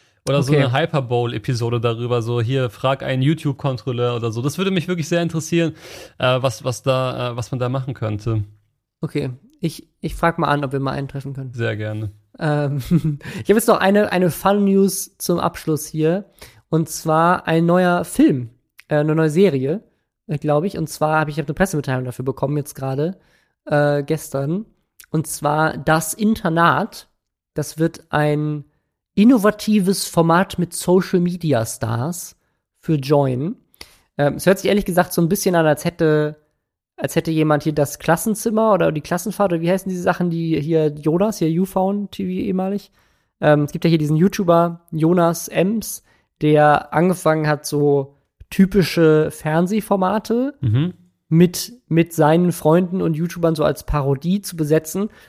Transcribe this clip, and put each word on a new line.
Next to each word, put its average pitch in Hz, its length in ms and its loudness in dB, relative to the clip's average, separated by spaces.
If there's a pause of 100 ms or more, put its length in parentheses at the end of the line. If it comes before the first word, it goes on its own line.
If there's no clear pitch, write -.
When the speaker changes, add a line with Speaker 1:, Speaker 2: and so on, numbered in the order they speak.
(280)
Speaker 1:
oder 139 140 2
so 127 100 0
Speaker 2:
Okay. 147 100 4
Speaker 1:
eine 127 160 0
Hyperbowl-Episode 120 1000 -2
darüber, 120 400 0
so 117 220 -2
hier, 127 260 0
frag 135 340 -2
einen 131 200 -2
YouTube-Kontrolleur 131 920 -2
oder 113 160 -2
so. 117 100 -6
Das 135 160 -4
würde 190 120 0
mich 185 160 -2
wirklich 180 220 -4
sehr 170 140 0
interessieren, 165 500 -2 (460)
äh, 127 240 2
was, 127 200 -2
was 131 200 -6
da, 127 500 -2
äh, 117 40 -10
was 120 160 -10
man 127 60 -6
da 123 120 -2
machen 131 240 -6
könnte. 107 500 -4 (560)
Speaker 2:
Okay, 143 300 -4 (300)
ich, - 280 -6 (120)
ich 156 140 -6
frag 170 240 0
mal 156 100 0
an, 143 140 0
ob 135 100 -6
wir 139 80 -2
mal 135 120 -4
einen 139 160 -6
treffen 139 240 -10
können. 131 220 -12
Speaker 1:
Sehr 113 220 -4
gerne. 107 340 -6 (280)
Speaker 2:
Ähm, 147 500 -2
<laughs> 156 300 0 (240)
ich - 60 -6
habe 202 60 4
jetzt 220 140 2
noch 220 120 4
eine, 202 320 2
eine 180 180 2
Fun-News 196 840 2
zum 175 220 -2
Abschluss - 480 -4
hier. 165 400 0 (420)
Und 160 220 0
zwar 165 580 0
ein 165 180 2
neuer 175 380 2
Film, 147 460 2 (380)
äh, 151 80 0
eine 151 180 2
neue 160 160 2
Serie, 151 520 2 (460)
äh, 151 100 -4
glaub 151 260 0
ich. 196 140 -6
Und 160 100 -4
zwar 156 320 0
habe 156 100 -2
ich, 143 60 -8
ich 160 40 -2
hab 151 80 -6
eine 156 60 -6
Pressemitteilung 139 500 -2
dafür 127 200 -8
bekommen 139 320 -2
jetzt 143 180 -6
gerade, 135 440 -4 (460)
äh, 147 400 2
gestern. 151 600 -4 (440)
Und 160 160 -2
zwar 151 500 0
Das 160 380 0
Internat. 170 920 0 (460)
Das 151 240 -8
wird 160 320 -2
ein 151 540 0 (500)
innovatives 208 920 4
Format 170 500 2
mit 175 140 -4
Social-Media-Stars 165 1600 -2 (420)
für - 160 -2
Join. 143 600 0 (600)
Ähm, 143 200 0
es - 100 -4
hört 190 120 4
sich - 120 -2
ehrlich 202 160 2
gesagt 175 260 0
so - 80 0
ein 170 80 4
bisschen 185 260 0
an, 165 120 4
als 151 180 2
hätte, 151 520 0 (600)
als - 180 -6
hätte 165 160 0
jemand 156 340 2
hier 156 100 0
das 147 240 0
Klassenzimmer 214 760 0
oder 165 180 2
die 151 120 -6
Klassenfahrt 180 500 -2
oder 165 80 -2
wie 165 100 0
heißen 190 200 -2
diese 180 120 -6
Sachen, 180 280 0
die 165 300 -2
hier 156 340 2
Jonas, 170 440 0
hier 160 120 0
Youfound 190 600 -2
T 196 120 -8
V 180 60 -6
ehemalig. 190 600 -4 (520)
Ähm, 151 220 4
es 143 80 -6
gibt - 120 -6
ja 170 60 4
hier 165 80 4
diesen 151 180 0
YouTuber 170 640 2 (120)
Jonas 165 560 2
Ems, 196 540 -2 (380)
der 151 540 4
angefangen 156 520 2
hat, 147 200 -2
so 143 500 0 (340)
typische 165 800 4
Fernsehformate 196 1300 -2
Speaker 1:
Mhm. 131 320 0 (380)
Speaker 2:
mit, 170 420 0 (160)
mit 165 240 0
seinen 165 400 2
Freunden 175 480 0
und 165 140 -2
YouTubern 165 400 -2
so 156 100 -2
als 147 200 -2
Parodie 147 580 -2
zu 185 140 -14
besetzen. 160 520 -2 (200)